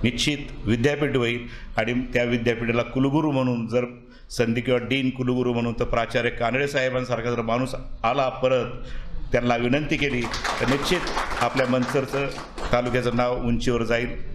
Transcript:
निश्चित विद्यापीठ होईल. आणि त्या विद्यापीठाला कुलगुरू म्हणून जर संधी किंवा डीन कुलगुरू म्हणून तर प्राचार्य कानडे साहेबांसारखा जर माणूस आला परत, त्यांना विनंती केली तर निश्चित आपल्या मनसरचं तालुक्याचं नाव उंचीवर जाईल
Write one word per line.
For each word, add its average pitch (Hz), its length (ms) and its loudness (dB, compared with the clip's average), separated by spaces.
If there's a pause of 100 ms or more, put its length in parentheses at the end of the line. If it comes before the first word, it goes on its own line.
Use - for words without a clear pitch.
निश्चित 123 340 0 (260)
विद्यापीठ 139 520 2
होईल. 120 300 0 (300)
आणि 113 160 0
त्या 123 320 0
विद्यापीठाला 117 580 2
कुलगुरू 139 480 2
म्हणून 127 360 0
जर 120 180 0 (460)
संधी 120 300 0
किंवा 120 280 0
डीन 131 220 2
कुलगुरू 123 420 0
म्हणून 120 280 0
तर 120 40 2
प्राचार्य 117 460 0
कानडे 117 380 0
साहेबांसारखा 127 640 0
जर 120 100 0
माणूस 120 340 0 (300)
आला 127 240 2
परत, 127 380 2 (680)
त्यांना 120 240 4
विनंती 143 400 2
केली 123 260 0 (380)
तर 120 80 0
निश्चित 143 320 2 (400)
आपल्या 123 260 2
मनसरचं 131 600 0 (460)
तालुक्याचं 123 440 2
नाव 123 260 2
उंचीवर 120 400 2
जाईल 117 340 0 (180)